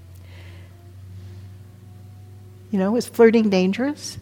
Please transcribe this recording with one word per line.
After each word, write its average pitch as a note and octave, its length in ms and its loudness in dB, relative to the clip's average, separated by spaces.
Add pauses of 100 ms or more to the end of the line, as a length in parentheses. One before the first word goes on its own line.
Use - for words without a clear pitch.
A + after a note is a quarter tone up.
(2750)
You G#3 80 2
know, F#3+ 180 4
is A#3 120 0
flirting A3+ 420 8
dangerous? G3 720 0